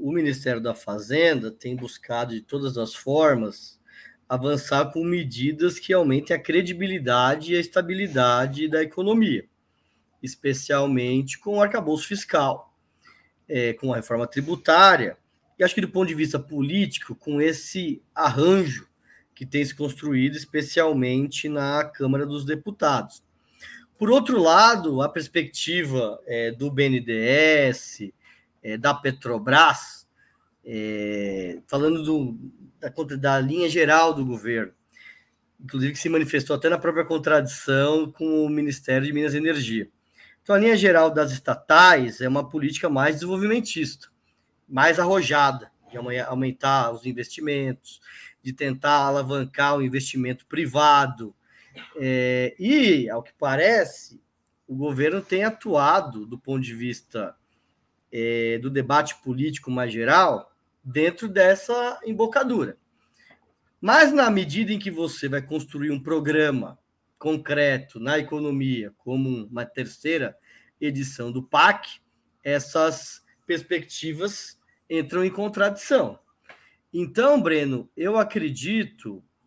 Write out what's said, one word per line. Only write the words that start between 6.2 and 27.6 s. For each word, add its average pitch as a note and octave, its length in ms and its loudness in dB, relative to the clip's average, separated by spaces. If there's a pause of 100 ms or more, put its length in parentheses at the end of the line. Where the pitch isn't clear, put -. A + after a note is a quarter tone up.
a D#3 80 -4
credibilidade E3 1080 0
e F3 40 2
a F3 40 2
estabilidade D3+ 1080 0
da D#3 160 0
economia, F#3 640 0 (760)
especialmente C3+ 1160 -2
com G#3 200 -4
o G#3 40 6
arcabouço F#3 460 -2
fiscal, - 680 -2 (720)
é, B2 240 0
com B2+ 200 -4
a A#2 40 -2
reforma A#2 300 -4
tributária, D#3+ 920 4 (400)
e - 60 0
acho F3+ 140 2
que G#3+ 40 -2
do F#3 80 -2
ponto F#3 200 0
de D#3+ 80 -4
vista D3 240 0
político, D3 760 -4
com C#3+ 260 -4
esse D#3+ 640 -2 (100)
arranjo D#3 760 2 (460)
que C3 100 -14
tem C#3+ 180 -2
se C3+ 120 -6
construído, C#3+ 600 -2
especialmente D3 1120 -2
na D3 380 -2
Câmara C#3 400 -2
dos C#3+ 220 -8
Deputados. D3 760 -2 (760)
Por G#3+ 120 0
outro B3+ 300 4
lado, E3+ 640 6
a D3 80 0
perspectiva, C#3 1160 -4
é, A#2 260 -4
do C3+ 180 -6
B C#3 140 0
N C3 160 2
D A#2 120 -6
E C#3 560 4